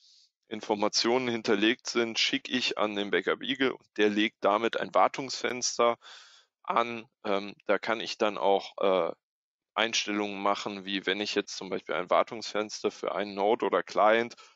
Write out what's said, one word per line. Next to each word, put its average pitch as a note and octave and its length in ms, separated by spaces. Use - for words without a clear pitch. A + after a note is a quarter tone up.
Informationen A2+ 800
hinterlegt A2+ 580
sind, A2+ 320
schicke - 320
ich B2+ 260
an G#2 180
den G2+ 140
Backup F2 320
Eagle C3 320
und - 240
der G#2 120
legt G#2+ 340
damit G#2+ 340
ein G2 160
Wartungsfenster A#2+ 1040
an. A#2 440
Ähm, G2+ 320
da G2 140
kann A2+ 220
ich - 160
dann G#2 200
auch, G2 440
äh, F#2 320
Einstellungen G#2 680
machen, G2+ 420
wie F#2+ 220
wenn G2 160
ich G#2 140
jetzt - 200
zum F#2+ 140
Beispiel G2 260
ein F2 140
Wartungsfenster G#2 840
für - 240
einen G2+ 180
Node G#2 320
oder F#2+ 180
Client A2+ 520